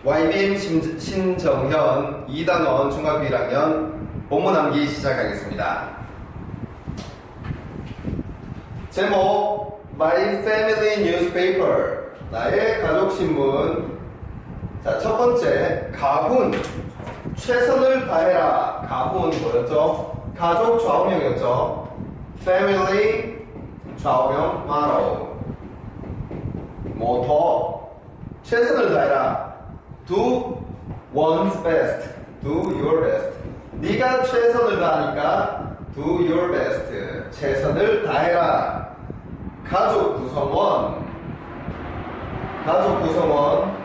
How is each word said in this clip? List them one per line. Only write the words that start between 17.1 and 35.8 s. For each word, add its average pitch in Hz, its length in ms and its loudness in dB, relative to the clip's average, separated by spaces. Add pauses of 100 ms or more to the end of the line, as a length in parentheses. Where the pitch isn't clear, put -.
최선을 262 680 4
다해라. - 800 2
가훈 - 460 0 (100)
뭐였죠? - 720 2 (240)
가족 226 420 4
좌우명이었죠. 147 1080 2 (540)
Family 196 960 2 (580)
좌우명 - 680 2
motto. - 720 0 (1600)
모토. 147 960 2 (520)
최선을 233 500 2
다해라. - 600 2 (540)
Do 247 500 0 (560)
one's 160 480 2
best. - 480 2 (320)
Do 175 300 -2
your - 300 2
best. - 360 0 (360)
네가 254 500 2
최선을 233 560 4
다하니까 - 960 0 (180)